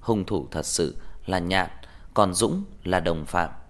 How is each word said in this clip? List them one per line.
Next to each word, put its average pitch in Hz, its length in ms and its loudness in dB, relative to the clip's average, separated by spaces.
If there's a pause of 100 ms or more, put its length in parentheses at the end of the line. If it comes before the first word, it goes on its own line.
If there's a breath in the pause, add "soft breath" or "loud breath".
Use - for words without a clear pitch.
Hung 107 240 0
thủ 87 260 -2
thật 80 160 -4
sự - 300 0 (300 loud breath)
là 92 120 2
Nhạn, 90 320 2 (440 loud breath)
còn 95 200 6
Dũng 175 300 2 (200)
là 90 160 4
đồng 82 260 0
phạm. 82 240 0 (200)